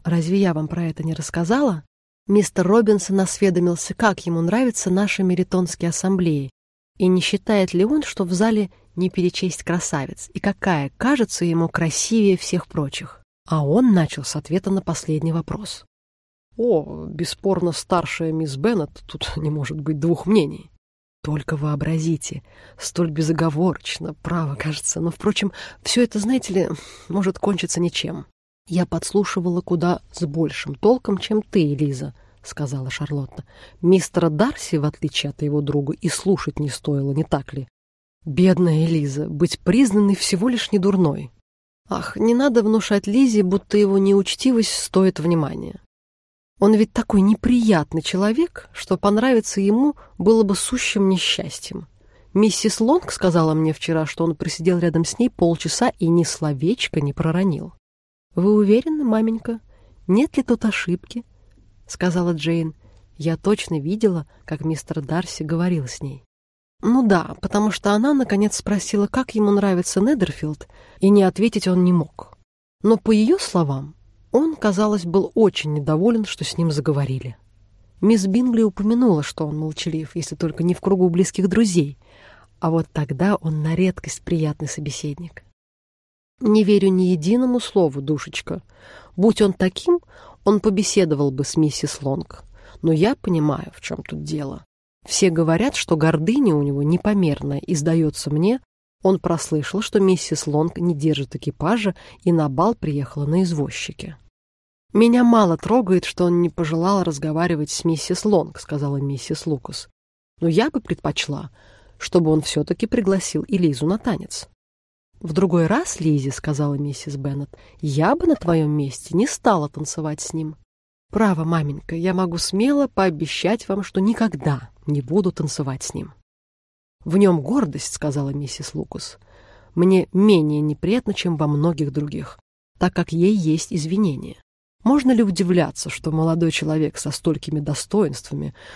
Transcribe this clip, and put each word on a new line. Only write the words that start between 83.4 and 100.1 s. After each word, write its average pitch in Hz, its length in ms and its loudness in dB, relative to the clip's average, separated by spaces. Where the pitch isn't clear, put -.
на 160 120 -2
редкость 185 460 -2
приятный 156 480 -2
собеседник. 147 720 -10
«Не 214 240 4
верю 196 260 4
ни 185 140 4
единому 220 560 2
слову, 143 420 0
душечка. 151 600 -6
Будь 202 240 4
он 196 140 4
таким, 339 460 0
он 202 160 4
побеседовал 180 680 2
бы 135 120 -4
с - 140 -8
миссис - 460 0
Лонг. 135 420 -6
Но 165 100 2
я 190 240 2
понимаю, 151 580 -2
в - 60 -20
чём - 220 -10
тут 151 200 -10
дело. 147 440 -8
Все - 240 2
говорят, 165 460 2
что - 200 -2
гордыня 165 580 2
у 147 80 2
него 143 200 -2
непомерная, 151 760 0
и, - 160 -6
сдается 156 560 0
мне, 180 300 0
он 190 160 4
прослышал, 165 600 -2
что - 200 0
миссис 185 460 0